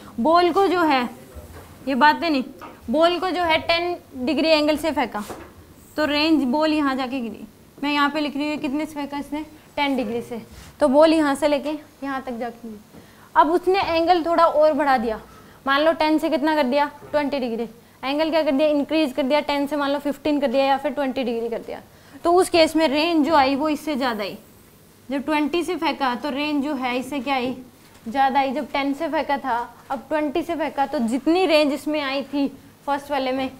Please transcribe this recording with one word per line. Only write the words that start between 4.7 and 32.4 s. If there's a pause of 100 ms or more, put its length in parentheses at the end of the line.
से
फेंका, (760)
तो
range
बॉल
यहाँ
जाके
गिरी, (380)
मैं
यहाँ
पे
लिख
रही
हूँ
कितने
से
फेंका
इसने, (320)
टेन
डिग्री
से, (400)
तो
बॉल
यहाँ
से
लेके (320)
यहाँ
तक
जाके
गिरी। (340)
अब
उसने
एंगल
थोड़ा
और
बढ़ा
दिया, (460)
मान
लो
टेन
से
कितना
कर
दिया, (200)
ट्वेंटी
डिग्री, (360)
एंगल
क्या
कर
दिया,
increase
कर
दिया,
टेन
से
मान
लो
फ़िफ़्टीन
कर
दिया
या
फिर
ट्वेंटी
डिग्री
कर
दिया, (440)
तो
उस
केस
में
range
जो
आई
वो
इससे
ज़्यादा
आई। (720)
जब
ट्वेंटी
से
फेंका
तो
range
जो
है
इससे
क्या
आई, (500)
ज़्यादा
आई।
जब
टेन
से
फेंका
था, (340)
अब
ट्वेंटी
से
फेंका,
तो
जितनी
range
इसमें
आई
थी (400)